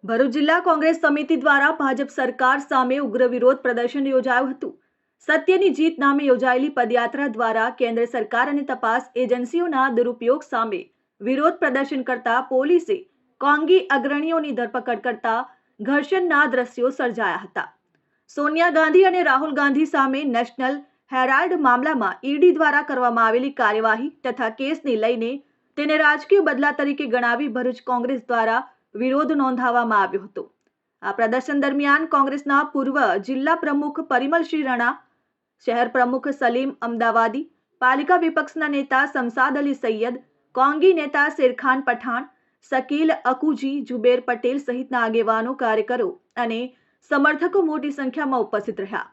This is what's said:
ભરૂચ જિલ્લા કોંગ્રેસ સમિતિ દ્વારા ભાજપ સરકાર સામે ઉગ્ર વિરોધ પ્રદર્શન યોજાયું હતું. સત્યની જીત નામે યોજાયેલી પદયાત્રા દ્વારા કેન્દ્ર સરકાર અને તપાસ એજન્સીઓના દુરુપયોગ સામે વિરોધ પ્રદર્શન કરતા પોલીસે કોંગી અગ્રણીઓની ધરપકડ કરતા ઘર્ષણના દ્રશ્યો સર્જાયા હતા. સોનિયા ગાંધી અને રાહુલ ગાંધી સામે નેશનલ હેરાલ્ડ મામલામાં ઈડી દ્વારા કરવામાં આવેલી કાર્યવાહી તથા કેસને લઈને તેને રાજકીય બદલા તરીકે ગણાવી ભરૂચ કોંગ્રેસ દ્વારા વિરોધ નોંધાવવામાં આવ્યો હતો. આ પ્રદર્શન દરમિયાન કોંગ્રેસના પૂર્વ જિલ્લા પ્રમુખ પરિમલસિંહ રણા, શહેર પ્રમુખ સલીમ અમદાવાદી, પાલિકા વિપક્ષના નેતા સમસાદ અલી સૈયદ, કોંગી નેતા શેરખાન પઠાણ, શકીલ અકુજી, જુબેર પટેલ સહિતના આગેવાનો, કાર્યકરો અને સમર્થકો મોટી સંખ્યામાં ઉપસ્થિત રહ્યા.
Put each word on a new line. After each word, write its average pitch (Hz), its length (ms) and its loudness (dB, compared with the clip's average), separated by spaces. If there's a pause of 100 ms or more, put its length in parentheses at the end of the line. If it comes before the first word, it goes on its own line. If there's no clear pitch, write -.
ભરૂચ 226 280 0
જિલ્લા 311 300 2
કોંગ્રેસ 320 380 2
સમિતિ 302 360 0
દ્વારા 285 400 4
ભાજપ 277 360 -2
સરકાર 262 480 0
સામે 262 360 0
ઉગ્ર 254 320 0
વિરોધ 247 340 4
પ્રદર્શન 240 440 -2
યોજાયું 262 460 0
હતું. - 180 -8 (580)
સત્યની 339 460 2
જીત 320 240 0
નામે 285 260 2
યોજાયેલી 254 480 2
પદયાત્રા 240 560 0
દ્વારા 226 460 -2
કેન્દ્ર 233 320 -2
સરકાર 233 420 -2
અને 285 160 -2
તપાસ 254 460 -4 (140)
એજન્સીઓના 262 680 -2
દુરુપયોગ 240 540 0
સામે 226 320 -4 (420)
વિરોધ 277 400 0
પ્રદર્શન 269 460 -2
કરતા 240 400 -2
પોલીસે 277 500 0 (440)
કોંગી 302 500 4
અગ્રણીઓની 294 680 -2
ધરપકડ 240 480 -4
કરતા 226 320 -2 (440)
ઘર્ષણના 285 680 0
દ્રશ્યો 247 440 -2
સર્જાયા 208 520 -4
હતા. - 240 -8 (640)
સોનિયા 311 480 0
ગાંધી 320 280 6
અને 359 220 2
રાહુલ 285 260 0
ગાંધી 285 380 0
સામે 269 280 0 (100)
નેશનલ 254 520 -2 (300)
હેરાલ્ડ 269 480 2
મામલામાં 254 640 0
ઈડી 294 340 4
દ્વારા 294 320 2
કરવામાં 233 380 2
આવેલી 247 260 0
કાર્યવાહી 226 580 0 (120)
તથા 247 320 -4
કેસને 277 420 -2
લઈને 226 320 0 (480)
તેને 294 200 0
રાજકીય 302 520 4
બદલા 285 260 0
તરીકે 285 320 -2
ગણાવી 240 460 0
ભરૂચ 247 340 -4
કોંગ્રેસ 247 400 -2
દ્વારા 226 320 0 (340)
વિરોધ 262 440 0
નોંધાવવામાં 240 640 0
આવ્યો 185 200 -4
હતો. - 200 -14 (600)
આ 196 140 -6
પ્રદર્શન 254 440 -2
દરમિયાન 285 480 0
કોંગ્રેસના 277 640 0
પૂર્વ 269 260 -2 (320)
જિલ્લા 285 320 -2
પ્રમુખ 294 480 -4
પરિમલસિંહ 302 560 -2
રણા, 247 300 -2 (720)
શહેર 240 260 0
પ્રમુખ 254 400 0
સલીમ 262 400 0 (140)
અમદાવાદી, 226 560 0 (380)
પાલિકા 277 440 2
વિપક્ષના 311 480 -2
નેતા 277 300 0 (100)
સમસાદ 262 480 -2
અલી 285 240 -2
સૈયદ, 226 320 -2 (380)
કોંગી 294 440 4
નેતા 294 380 0
શેરખાન 262 500 0
પઠાણ, 240 400 -4 (460)
શકીલ 294 420 0 (180)
અકુજી, 269 520 -2
જુબેર 247 320 2 (100)
પટેલ 247 320 -2
સહિતના 254 460 -4
આગેવાનો, 226 500 0
કાર્યકરો 226 560 -2 (360)
અને 226 140 -4 (500)
સમર્થકો 302 600 2
મોટી 294 300 -6
સંખ્યામાં 262 480 -2
ઉપસ્થિત 208 380 -6
રહ્યા. 196 260 -10